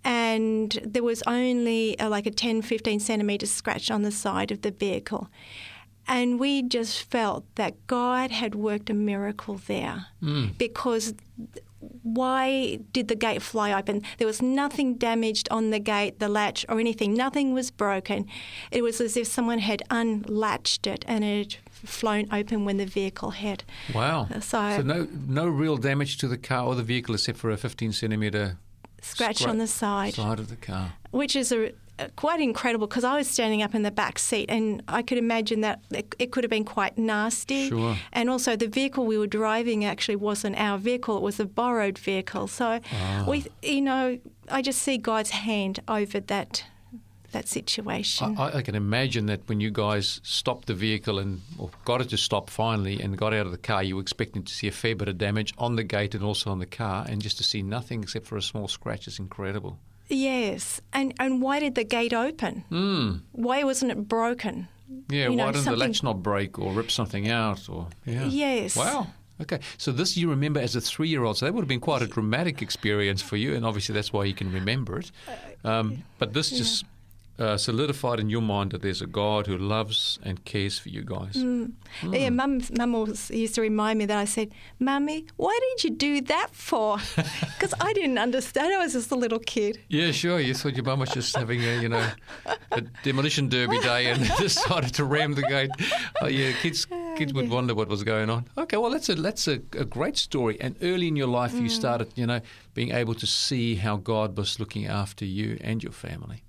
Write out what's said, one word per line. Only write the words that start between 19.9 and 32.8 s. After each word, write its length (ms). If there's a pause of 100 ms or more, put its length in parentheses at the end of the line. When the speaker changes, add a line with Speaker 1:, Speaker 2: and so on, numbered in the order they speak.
Speaker 1:
unlatched 960
it 220
and 160
it 300
had 340
flown 440
open 340
when 100
the 100
vehicle 440
hit. 340 (300)
Speaker 2:
Wow. 340 (120)
Speaker 1:
So 360
Speaker 2:
So 60
no, 260 (180)
no 200
real 320
damage 400
to 100
the 100
car 280
or 80
the 80
vehicle 320
except 240
for 120
a 60
fifteen 360
centimetre 640 (420)
Speaker 1:
scratch 400
Speaker 2:
scra- 80
Speaker 1:
on 100
the 80
side. 480
Speaker 2:
side 240
of 100
the 80
car. 380 (160)
Speaker 1:
Which 260
is 160
a, 200 (260)
a 180
quite 240
incredible, 480